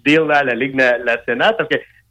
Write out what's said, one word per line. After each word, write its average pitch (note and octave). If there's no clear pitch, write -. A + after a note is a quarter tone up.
deal, D3+
là, D3
à C#3+
la B2+
Ligue C3
na-, B2
nationale, A#2+
parce D3+
que, D3